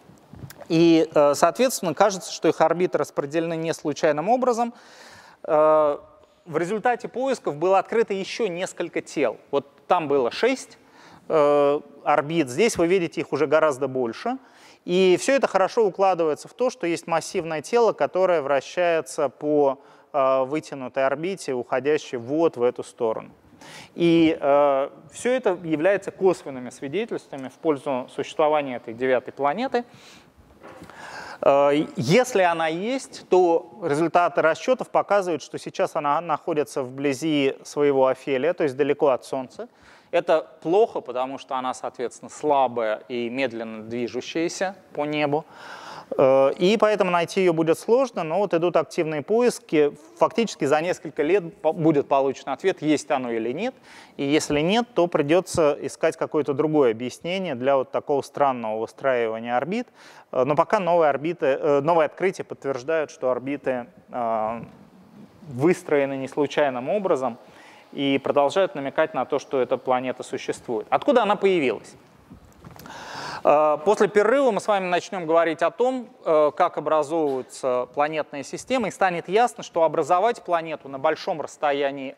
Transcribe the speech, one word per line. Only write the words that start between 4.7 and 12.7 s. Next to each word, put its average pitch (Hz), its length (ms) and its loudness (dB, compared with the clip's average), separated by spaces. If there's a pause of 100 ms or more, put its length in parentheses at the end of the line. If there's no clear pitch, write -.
Э, 156 540 4 (500)
в 156 100 -4
результате 214 520 -2
поисков 233 480 -4
было 185 220 2
открыто 214 340 -2
еще 196 340 -4
несколько 170 540 -6
тел. 127 360 -2 (140)
Вот 143 140 0 (220)
там 175 200 2
было 135 240 0
шесть, - 460 -2 (500)
э, 147 540 4 (220)
орбит, 147 460 0
здесь 175 280 0